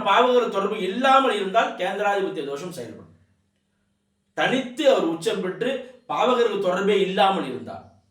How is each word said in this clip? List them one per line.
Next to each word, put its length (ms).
பாவகர 440
தொடர்பு 360
இல்லாமல் 540
இருந்தால் 400
கேந்திராதிபத்திய 720
தோஷம் 300
செயல்படும். 360
தனித்து 500
அவர் 240
உச்சம் 320
பெற்று 260
பாவகருக்கு 520
தொடர்பே 400
இல்லாமல் 480
இருந்தார், 360